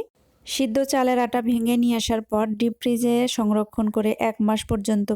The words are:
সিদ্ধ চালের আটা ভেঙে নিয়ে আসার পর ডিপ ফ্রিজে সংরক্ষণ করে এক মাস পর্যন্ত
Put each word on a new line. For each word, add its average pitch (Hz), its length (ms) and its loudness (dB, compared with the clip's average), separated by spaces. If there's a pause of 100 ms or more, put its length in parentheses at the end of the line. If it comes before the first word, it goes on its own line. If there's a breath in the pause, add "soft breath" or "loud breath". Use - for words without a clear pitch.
(460)
সিদ্ধ 247 300 -2 (160)
চালের 254 340 2
আটা 240 220 -2
ভেঙে 233 340 2
নিয়ে 240 180 2
আসার 220 300 -2
পর 214 140 0 (140)
ডিপ 233 220 0
ফ্রিজে 240 360 0 (200)
সংরক্ষণ 214 500 0 (100)
করে 214 140 0 (180)
এক 220 80 -6 (120)
মাস 214 120 0 (100)
পর্যন্ত 208 460 0